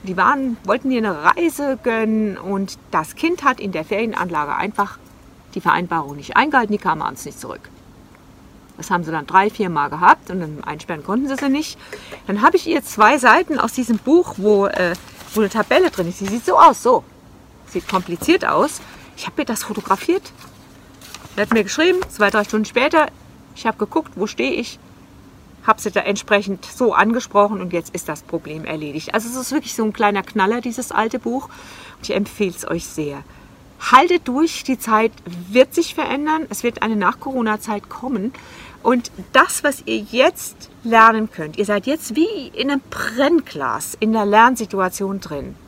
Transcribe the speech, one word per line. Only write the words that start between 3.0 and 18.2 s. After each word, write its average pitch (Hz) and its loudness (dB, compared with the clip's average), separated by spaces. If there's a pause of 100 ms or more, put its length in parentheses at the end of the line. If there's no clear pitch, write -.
Kind 339 -2
hat 254 0
in 196 -6
der 160 -4
Ferienanlage 180 -4
einfach - -4 (560)
die 185 -6
Vereinbarung 160 -2
nicht - -6
eingehalten, 247 2
die 202 -2
kam 160 -2
abends - -8
nicht 143 -14
zurück. - -14 (1040)
Das - -14
haben 175 0
sie 156 -6
dann 151 -4
drei, 190 2
vier 190 -4
Mal 147 -2
gehabt 175 4
und 190 -4
dann 151 -10
einsperren 151 -10
konnten 254 -2
sie 269 -4
sie 277 -2
nicht. 294 -2 (480)
Dann 208 -2
hab 330 6
ich - 0
ihr 320 -2
zwei 220 4
Seiten 254 4
aus - 0
diesem 233 -2
Buch, 339 2
wo, 202 4
äh, 180 0 (400)
wo 214 2
eine 202 4
Tabelle 254 2
drin 170 -2
ist. 180 -10
Die 196 -6
sieht 220 -4
so - 2
aus, - 8
so. 233 4 (640)
Sieht - -8
kompliziert 185 0